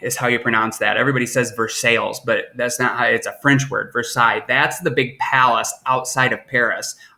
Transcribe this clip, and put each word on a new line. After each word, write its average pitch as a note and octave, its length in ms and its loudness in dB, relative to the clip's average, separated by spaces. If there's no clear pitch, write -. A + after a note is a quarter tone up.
is B2+ 140 -4
how B2 100 -4
you B2 120 2
pronounce A2+ 400 0
that. G#2 180 0
Everybody B2 300 0
says A#2+ 260 -2
Versailles, A2 720 -2
but A2+ 220 0
that's A#2+ 220 -4
not B2 180 0
how, A#2+ 80 0
it's A#2 220 0
a G2+ 160 -8
French C3+ 280 4
word, G#2+ 220 -4
Versailles. A#2 540 0
That's C#3+ 340 0
the F3 100 0
big B2+ 280 -2
palace B2 540 2
outside C3 460 0
of G#2+ 140 -6
Paris. A2+ 500 -2